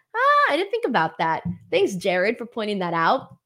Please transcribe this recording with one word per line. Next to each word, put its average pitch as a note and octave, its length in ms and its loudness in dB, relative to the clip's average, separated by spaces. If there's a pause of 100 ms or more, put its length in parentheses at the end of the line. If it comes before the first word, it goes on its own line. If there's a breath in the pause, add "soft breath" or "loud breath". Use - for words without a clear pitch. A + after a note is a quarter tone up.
(160)
Ah, C#5 380 4
I - 40 0
didn't F#4 140 -2
think A#4 140 -4
about E3+ 320 0
that. D#3+ 260 -2 (260)
Thanks, D4+ 260 0
Jared, F#3 420 0
for A#3 80 -10
pointing G#3+ 340 -6
that F3 140 -4
out. F3+ 520 0